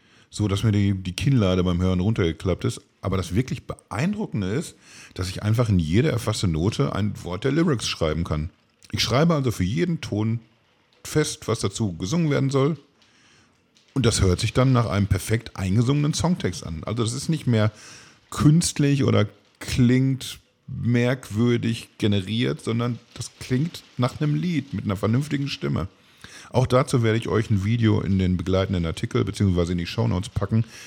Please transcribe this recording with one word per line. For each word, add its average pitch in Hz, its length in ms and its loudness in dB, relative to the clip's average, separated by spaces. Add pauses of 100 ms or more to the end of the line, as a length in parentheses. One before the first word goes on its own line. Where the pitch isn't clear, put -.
(300)
so 104 160 -2
dass 98 160 0
mir 113 100 2
die, 101 220 2
die 92 220 -6
Kinnlade 95 480 2
beim 90 180 0
Hören 92 180 2
runtergeklappt 90 640 0
ist. - 160 -4 (200)
Aber 92 160 -4
das 90 180 -4
wirklich - 320 -4
Beeindruckende 165 840 -4
ist, 127 280 -6 (380)
dass 92 140 -4
ich - 140 -8
einfach 110 260 2
in 98 100 4
jede 82 320 2
erfasste 110 380 -2
Note 87 460 0
ein 101 180 -4 (120)
Wort 87 200 -8
der 135 80 0
Lyrics 160 360 0
schreiben 78 360 -2
kann. 78 260 -4 (420)
Ich 110 100 -2
schreibe 151 320 2
also 135 160 0
für - 140 -2
jeden 160 360 -2
Ton 110 400 -2 (640)
fest, - 440 -2
was 110 120 -2
dazu 110 360 -4
gesungen 151 340 -2
werden 135 200 0
soll. 139 280 0 (1160)
Und 127 120 2
das 113 140 2
hört 92 200 2
sich 113 120 -2
dann 131 200 4
nach 120 140 2
einem 98 200 0
perfekt - 500 -2
eingesungenen 123 580 0
Songtext 165 500 -2
an. 80 200 -8
Also 117 180 -2
das 110 100 -2
ist 131 160 -8
nicht 160 180 -2
mehr 110 260 4 (580)
künstlich 143 760 4
oder 107 220 4 (320)
klingt 127 800 0 (280)
merkwürdig 117 1300 0
generiert, 110 640 0
sondern 117 360 -2 (160)
das - 260 -12
klingt 135 420 -4 (140)
nach 123 240 -2
einem 151 140 0
Lied 156 380 -2
mit 104 120 -4
einer 101 120 -2
vernünftigen 139 520 0
Stimme. 143 400 -4 (640)
Auch 123 160 2
dazu 127 360 2
werde 110 160 4
ich - 100 -4
euch 110 220 0
ein 98 140 2
Video 110 360 4
in 95 180 0
den 92 180 2
begleitenden 92 500 0
Artikel 117 380 -2
beziehungsweise 92 480 0
in 90 60 -2
die 85 80 -4
Shownotes 110 440 -2
packen, 110 340 0 (220)